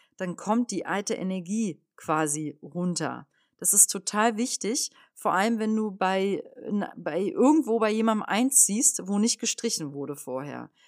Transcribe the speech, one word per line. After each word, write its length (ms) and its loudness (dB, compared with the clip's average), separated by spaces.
Dann 180 -4
kommt 380 0
die 140 -6
alte 280 -2
Energie 680 -4
quasi 680 -2
runter. 680 -4
Das 140 0
ist 200 6
total 440 0
wichtig, 540 -2
vor 200 0
allem 260 2
wenn 160 0
du 160 -2
bei, 500 0
n-, 400 -2
bei 240 -4
irgendwo 580 4
bei 140 2
jemandem 320 0
einziehst, 840 2
wo 140 0
nicht 180 2
gestrichen 540 -4
wurde 240 -8
vorher. 540 -8